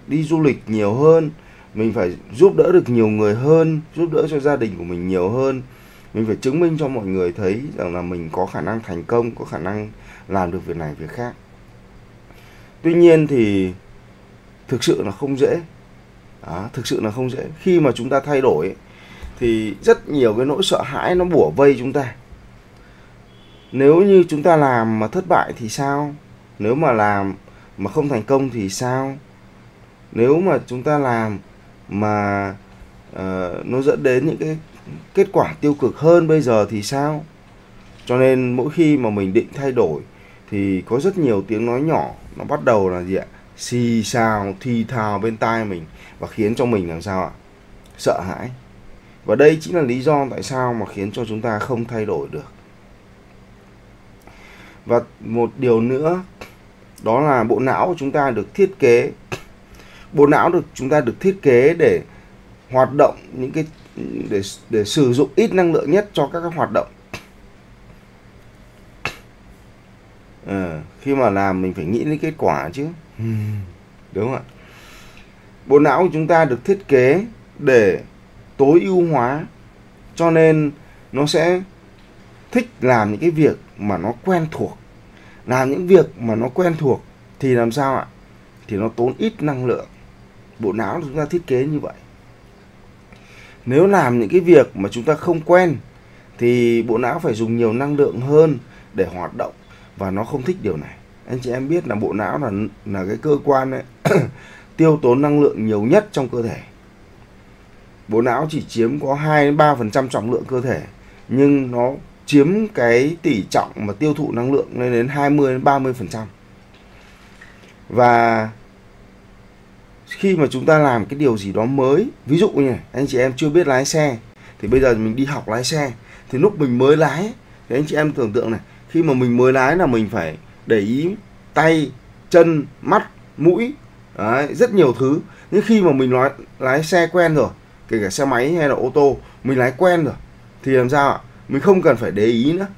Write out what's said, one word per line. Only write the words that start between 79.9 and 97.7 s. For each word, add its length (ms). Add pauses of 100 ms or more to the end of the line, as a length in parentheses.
cho 160
nên 400 (420)
nó 140
sẽ 360 (920)
thích 160 (120)
làm 300
những 100
cái 100
việc 280 (200)
mà 200
nó 140 (120)
quen 260
thuộc. 280 (680)
Làm 240
những 160
việc 340
mà 140
nó 140
quen 300
thuộc 260 (360)
thì 140
làm 180
sao 240
ạ? 100 (600)
Thì 80
nó 120
tốn 300
ít 240
năng 240
lượng. 200 (720)
Bộ 140
não 220
của 120
chúng 100
ta 80
thiết 220
kế 180
như 140
vậy. 160 (1700)
Nếu 200
làm 340
những 80
cái 120
việc 360
mà 120
chúng 160
ta 100
không 260
quen 360 (640)
thì 440
bộ 160
não 200
phải 160
dùng 220
nhiều 160